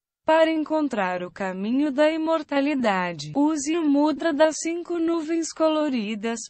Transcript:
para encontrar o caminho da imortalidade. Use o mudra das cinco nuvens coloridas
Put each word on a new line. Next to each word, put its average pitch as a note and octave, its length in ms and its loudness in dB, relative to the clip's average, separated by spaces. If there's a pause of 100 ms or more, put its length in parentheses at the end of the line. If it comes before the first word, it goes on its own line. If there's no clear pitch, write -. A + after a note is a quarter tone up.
(260)
para D#4+ 240 6
encontrar C4+ 720 -2
o F3+ 80 -8
caminho G#3 600 -2
da D4+ 180 4
imortalidade. C#4 1300 -2
Use D4 400 0
o E4+ 100 0
mudra D4+ 460 2
das D4+ 300 4
cinco E4+ 360 -6
nuvens E4 540 -2
coloridas A#3 960 -2